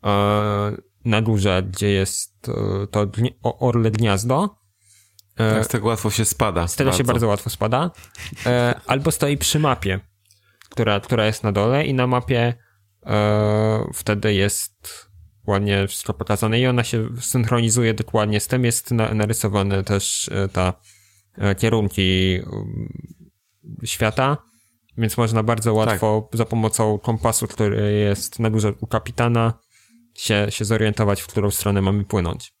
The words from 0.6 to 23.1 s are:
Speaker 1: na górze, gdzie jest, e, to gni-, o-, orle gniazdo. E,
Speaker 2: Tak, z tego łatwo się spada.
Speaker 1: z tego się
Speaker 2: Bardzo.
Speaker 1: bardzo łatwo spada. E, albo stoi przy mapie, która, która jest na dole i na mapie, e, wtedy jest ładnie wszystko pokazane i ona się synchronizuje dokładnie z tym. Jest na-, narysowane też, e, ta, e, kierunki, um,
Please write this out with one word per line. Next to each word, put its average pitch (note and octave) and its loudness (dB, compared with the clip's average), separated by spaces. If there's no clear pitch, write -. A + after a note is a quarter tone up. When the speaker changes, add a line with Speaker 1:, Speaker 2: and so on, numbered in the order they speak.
Speaker 1:
na A2 2
górze, G2+ 2
gdzie G2+ -2
jest, - -2
e, G2+ -4
to G#2 0
gni-, G#2+ -2
o-, - -2
orle A#2 2
gniazdo. A2+ 0
E, A2 4
Speaker 2:
Tak, A2 2
z - -8
tego A2 0
łatwo A2 0
się G#2+ 0
spada. F2 0
Speaker 1:
z - -4
tego C3+ 2
się F2+ 0
Speaker 2:
Bardzo. A#2+ 2
Speaker 1:
bardzo A#2 2
łatwo G#2 0
spada. C3 -2
E, B2 2
albo C#3+ 0
stoi C#3+ 0
przy - 0
mapie, A#2 0
która, G#2+ 0
która A2 0
jest A2 -2
na G#2+ 2
dole A#2 2
i C#3 -2
na B2+ 2
mapie, A#2+ 0
e, G#2+ 2
wtedy G#2+ -2
jest - -4
ładnie G2+ 0
wszystko - -6
pokazane A2 0
i B2+ 2
ona B2 2
się A2+ -2
synchronizuje A#2 2
dokładnie G#2+ 0
z - -6
tym. B2+ 0
Jest - -2
na-, A2+ 0
narysowane G2+ 0
też, - -2
e, G2 0
ta, F#2 0
e, G2+ 0
kierunki, F#2+ 2
um, G#2+ -8